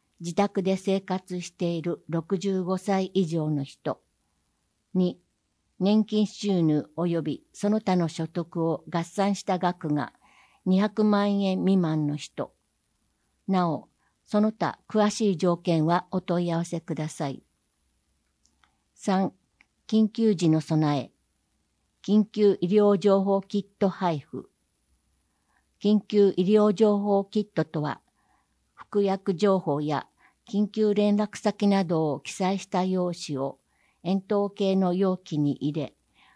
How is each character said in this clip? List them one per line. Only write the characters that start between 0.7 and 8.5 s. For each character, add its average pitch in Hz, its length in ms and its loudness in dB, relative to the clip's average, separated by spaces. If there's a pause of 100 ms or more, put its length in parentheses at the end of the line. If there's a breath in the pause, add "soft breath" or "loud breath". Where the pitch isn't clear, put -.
生 190 240 -2
活 185 400 -8
し 170 100 -14
て - 140 -6
い 170 160 -4
る 160 260 -8
六 165 320 -4
十 190 240 -2
五 185 140 -4
歳 190 300 -2
以 190 180 0
上 156 240 -2
の 143 160 -2
人。 - 360 -10 (920)
二、 180 260 -2 (600)
年 214 260 2
金 214 200 0
収 190 360 -2
入 151 340 0
及 170 260 -2
び 151 300 -6
そ - 180 -4
の 214 120 0
他 185 160 0
の 170 100 2
所 160 200 -6
得 165 380 -6